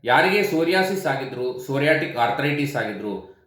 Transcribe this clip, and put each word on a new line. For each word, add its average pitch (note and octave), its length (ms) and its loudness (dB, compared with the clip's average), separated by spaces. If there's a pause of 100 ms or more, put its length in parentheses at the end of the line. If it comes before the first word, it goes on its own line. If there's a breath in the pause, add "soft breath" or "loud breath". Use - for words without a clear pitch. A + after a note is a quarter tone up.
ಯಾರಿಗೆ E3+ 380 4
ಸೋರಿಯಾಸಿಸ್ F#3 640 0
ಆಗಿದ್ರು, C3 520 -4
ಸೋರಿಯಾಟಿಕ್ D3+ 580 0
ಆರ್ಥರೈಟಿಸ್ C#3 600 0
ಆಗಿದ್ರು, G#2 600 -6 (100)